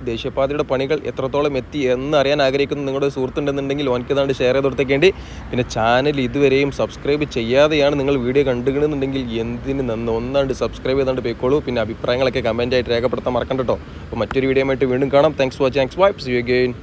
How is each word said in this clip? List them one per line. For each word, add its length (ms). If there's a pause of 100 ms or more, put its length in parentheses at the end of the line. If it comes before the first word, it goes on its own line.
ദേശീയപാതയുടെ 600
പണികൾ 280 (120)
എത്രത്തോളം 500
എത്തി 200 (140)
എന്ന് 260
അറിയാൻ 260
ആഗ്രഹിക്കുന്ന 420
നിങ്ങളുടെ 280
സുഹൃത്തുണ്ടെന്നുണ്ടെങ്കിൽ 760
ഓനക്ക് 220
ഏതാണ്ട് 240
ഷെയർ 160
ചെയ്ത് 120
കൊടുത്തേക്കേണ്ടി. 420 (400)
പിന്നെ 160 (100)
ചാനൽ 500
ഇതുവരെയും 540
സബ്സ്ക്രൈബ് 560
ചെയ്യാതെയാണ് 640
നിങ്ങൾ 260
വീഡിയോ 240
കണ്ടുകണമെന്നുണ്ടെങ്കിൽ 720 (220)
എന്തിന് 480
നന്ന് 280
ഒന്നാണ്ട് 440
സബ്സ്ക്രൈബ് 380
ചെയ്താണ്ട് 260
പോയിക്കോളൂ. 400
പിന്നെ 180
അഭിപ്രായങ്ങളൊക്കെ 640
കമൻ്റായിട്ട് 460
രേഖപ്പെടുത്താൻ 420
മറക്കണ്ട 320
ട്ടോ. 80 (300)
അപ്പോൾ 160
മറ്റൊരു 280
വീഡിയോ 220
ആയിട്ട് 200
വീണ്ടും 220
കാണാം. 240
Thanks 200
for 80
watching. 160
Thanks, 200
bye. 100 (120)
See 100
you 120
again. 360